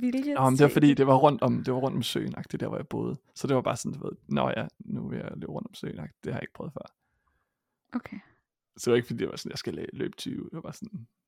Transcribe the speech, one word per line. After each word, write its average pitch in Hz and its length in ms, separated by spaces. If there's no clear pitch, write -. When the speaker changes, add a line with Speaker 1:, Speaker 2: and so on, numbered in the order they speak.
Speaker 1:
vilje 262 340
Speaker 2:
Nå, 131 100
men 127 80
det 131 100
var 143 60
Speaker 1:
til 143 40
Speaker 2:
fordi, 147 160
Speaker 1:
det. 143 80
Speaker 2:
det 135 100
var 135 100
rundt 143 260
om, 120 220
det 127 100
var 127 60
rundt 135 160
om 135 60
søen, 110 340
agtigt, - 240
der 117 80
hvor - 80
jeg - 120
boede. 117 280
Så - 120
det 135 100
var 123 60
bare 120 140
sådan, - 240
du - 60
ved, - 100
"Nå 131 280
ja, - 100
nu - 300
vil - 100
jeg - 180
løbe - 160
rundt - 160
om - 60
søen, - 240
agtigt. - 260
Det - 80
har - 60
jeg - 40
ikke - 120
prøvet - 180
før." - 220
Speaker 1:
Okay. - 260
Speaker 2:
Så - 80
det 120 80
var 117 40
ikke, 117 100
fordi 113 160
jeg 87 80
var - 60
sådan, - 140
"Jeg - 80
skal - 160
læ-, - 180
løbe - 240
tyve." - 360
Jeg 160 100
var - 80
sådan, - 360